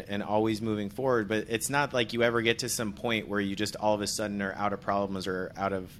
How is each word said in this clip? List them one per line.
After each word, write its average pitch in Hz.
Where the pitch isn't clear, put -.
and 101
always 107
moving 104
forward. 123
But 107
it's 117
not 143
like 120
you 117
ever 117
get 113
to 123
some 107
point 113
where 101
you 98
just 104
all 107
of 104
a 101
sudden 104
are 95
out 101
of 98
problems 98
or 92
out 98
of, 92